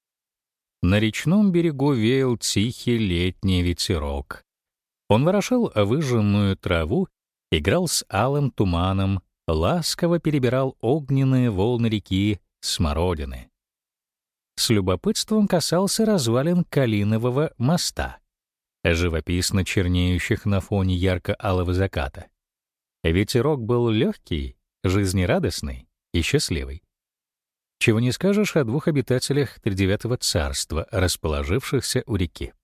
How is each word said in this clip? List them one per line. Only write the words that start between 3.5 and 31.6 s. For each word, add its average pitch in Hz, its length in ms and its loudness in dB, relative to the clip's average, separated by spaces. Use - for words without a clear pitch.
ветерок. 73 840 -4
Он 117 140 4
ворошил 202 520 0
выжженную 104 800 2
траву, 92 500 -2
играл 104 360 2
с - 220 -4
алым 135 420 0
туманом, 95 680 0
ласково 156 720 0
перебирал 135 600 0
огненные 131 720 2
волны 117 360 0
реки 101 520 0
Смородины. 73 920 -4
С - 140 -2
любопытством 117 800 0
касался 185 580 0
развалин 160 580 2
Калинового 117 960 0
моста, 120 600 -2
живописно 87 800 0
чернеющих 90 840 0
на 101 160 2
фоне 95 340 0
ярко-алого 92 800 -2
заката. 90 540 -4
Ветерок 117 580 2
был 120 280 0
легкий, 107 680 -2
жизнерадостный 95 1040 -2
и 85 80 2
счастливый. 73 640 -2
Чего 113 220 2
не 123 100 2
скажешь 202 460 0
о 139 80 2
двух 113 240 -2
обитателях 127 720 -2
тридевятого 101 560 0
царства, 76 720 -4
расположившихся 90 1160 -2